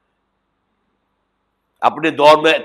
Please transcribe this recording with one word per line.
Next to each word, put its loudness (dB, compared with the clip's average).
اپنے -4
دور 2
میں 0